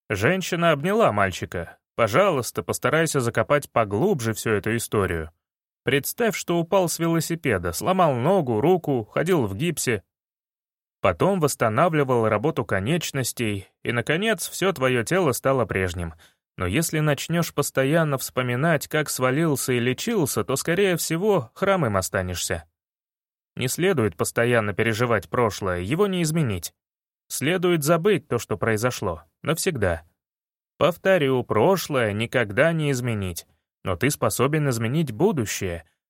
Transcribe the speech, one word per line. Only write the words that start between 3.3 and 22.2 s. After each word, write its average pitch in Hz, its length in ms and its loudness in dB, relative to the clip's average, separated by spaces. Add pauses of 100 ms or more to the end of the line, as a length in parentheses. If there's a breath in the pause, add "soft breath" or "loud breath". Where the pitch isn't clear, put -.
поглубже 113 640 0
всю 113 200 -2
эту 107 220 0
историю. 90 560 -2 (520)
Представь, 143 520 0
что - 240 -2
упал 170 300 2
с - 100 -4
велосипеда, 160 760 0
сломал 180 420 2
ногу, 123 480 0
руку, 147 420 2
ходил 156 420 0
в 98 80 -6
гипсе. 131 480 -2 (1000)
Потом 156 340 2
восстанавливал 131 920 2
работу 110 340 0
конечностей, 110 1040 -2 (140)
и, 117 100 0
наконец, 175 560 0
все - 240 0
твое 127 320 2
тело 165 280 2
стало 135 340 0
прежним. 90 480 -2 (420 soft breath)
Но 90 100 -2
если 156 340 0
начнешь 160 520 0
постоянно 143 640 0
вспоминать, 131 720 -2
как 151 220 -2
свалился 131 640 0
и 120 60 2
лечился, 127 640 0
то, 131 120 -2
скорее 180 400 0
всего, 165 560 0
хромым 170 460 0
останешься. 92 680 -4 (880)